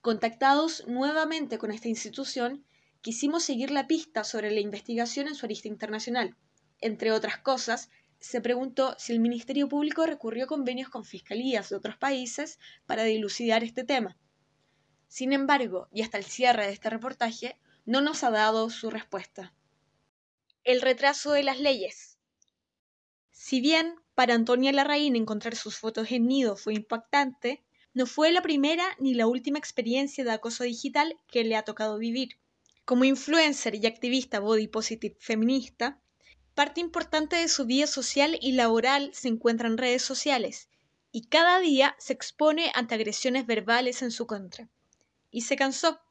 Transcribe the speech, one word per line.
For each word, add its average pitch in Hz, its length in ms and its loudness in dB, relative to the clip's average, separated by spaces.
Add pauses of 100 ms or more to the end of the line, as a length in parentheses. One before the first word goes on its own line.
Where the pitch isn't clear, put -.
Contactados 269 840 2
nuevamente 294 720 -2
con 220 120 -6
esta 220 180 -8
institución, 247 760 -6 (360)
quisimos 285 420 -2
seguir 262 280 -2
la 277 160 -2
pista 320 360 -2
sobre 214 280 -4
la 214 100 0
investigación 233 680 -4
en 302 60 -8
su 269 120 -10
arista 220 200 -8
internacional. 220 720 -6 (440)
Entre 220 300 -2
otras 214 280 0
cosas, 240 500 -2 (320)
se - 200 -6
preguntó 254 580 0
si - 140 -6
el 233 80 4
Ministerio 240 480 0
Público 302 380 0
recurrió 247 380 -4
a 254 40 -12
convenios 254 400 -4
con 226 160 -12
fiscalías 220 640 -4
de 202 80 -4
otros 214 200 -8
países 269 640 -4 (280)
para 220 180 -2
dilucidar 220 600 0
este 240 200 -6
tema. 240 320 -2 (920)
Sin 262 240 -2
embargo, 269 600 0
y 214 100 -4
hasta 220 160 -4
el 196 60 -8
cierre 240 420 2
de 202 60 -4
este 214 180 -6
reportaje, 233 680 -6 (260)
no 247 160 2
nos 302 240 0
ha 247 60 4
dado 220 380 4
su 226 220 -8
respuesta. 196 640 -12 (1120)
El 254 160 4
retraso 277 520 2
de 285 120 4
las 269 160 -2
leyes. - 580 -4 (1120)
Si - 300 -4
bien 320 340 2 (200)
para 247 200 4
Antonia 247 380 4
Larraín 285 440 2
encontrar 220 400 -4
sus - 200 -10
fotos 220 340 -6
en 233 160 2
Nido 247 300 2
fue 214 180 -4
impactante, 247 880 -2 (300)
no 254 140 0
fue 311 260 4
la 359 100 4
primera 311 420 2 (140)
ni 262 160 0
la 226 120 4
última 254 320 0
experiencia 269 680 -2
de 233 80 -2
acoso 233 320 -6
digital 285 520 -2 (120)
que 233 160 0
le 226 100 0
ha 220 80 0
tocado 214 360 -4
vivir. 233 400 -4 (460)
Como 254 200 4
influencer 277 720 2
y 214 120 -2
activista 240 540 -2
body 214 260 2
positive 220 540 -6
feminista, 247 800 -2 (540)
parte 294 260 2
importante 330 560 -2
de 339 120 2
su 269 180 0
vida 269 200 2
social 285 540 0
y 262 120 -2
laboral 247 600 2
se - 160 -6
encuentra 226 400 0
en 226 100 0
redes 247 240 2
sociales, 262 640 -2 (440)
y 233 140 -8
cada 349 340 6
día 285 380 4
se - 140 -6
expone 302 640 0
ante 233 200 -2
agresiones 226 520 -2
verbales 233 560 0
en 247 80 -4
su 226 160 -6
contra. 208 420 -12 (600)
Y 233 120 -6
se 269 140 0
cansó. 269 440 0 (100)